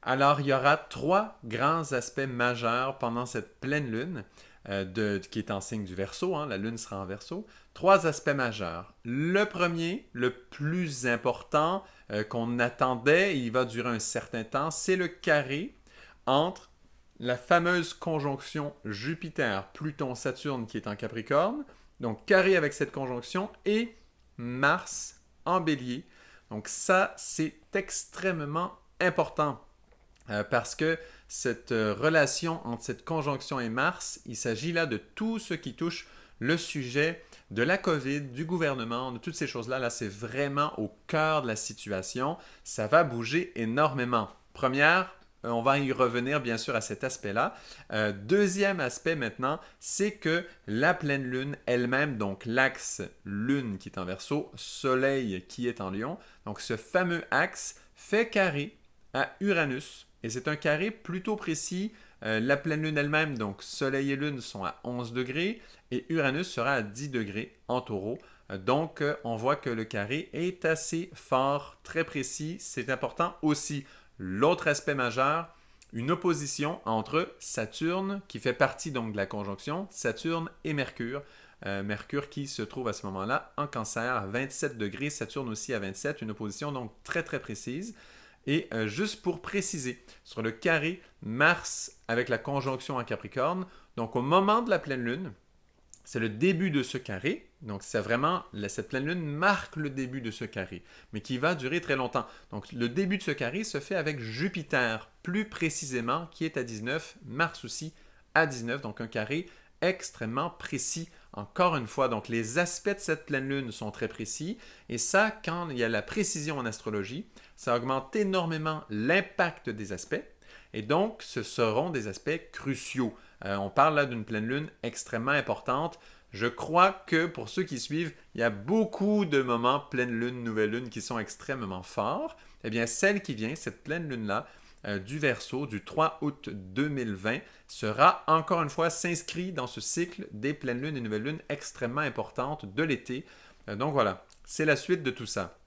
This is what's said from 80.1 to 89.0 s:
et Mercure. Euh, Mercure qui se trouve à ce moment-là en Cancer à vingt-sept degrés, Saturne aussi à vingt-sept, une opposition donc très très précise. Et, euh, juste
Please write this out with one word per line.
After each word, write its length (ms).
et 100
Mercure. 500
Euh, 160
Mercure 480
qui 160
se 160
trouve 260
à 60
ce 140
moment-là 500
en 80
Cancer 500
à 120
vingt-sept 500
degrés, 320
Saturne 400
aussi 240
à 60
vingt-sept, 420
une 80
opposition 420
donc 200
très 200
très 160
précise. 560
Et, 300
euh, 120
juste 360